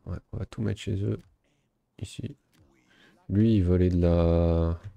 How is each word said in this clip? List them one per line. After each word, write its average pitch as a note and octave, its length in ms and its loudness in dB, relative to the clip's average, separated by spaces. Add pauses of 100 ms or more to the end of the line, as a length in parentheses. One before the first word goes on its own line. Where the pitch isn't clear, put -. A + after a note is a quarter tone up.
ouais, F2+ 120 -10 (160)
on G#2 40 -10
va G2+ 80 -8
tout - 160 -12
mettre G2+ 200 -6
chez G2 220 -6
eux, G#2+ 180 -6 (760)
ici. - 360 -14 (920)
Lui, A2 260 2
il F#2+ 80 4
volait F2+ 260 4
de F2 120 2
la, E2+ 800 2 (160)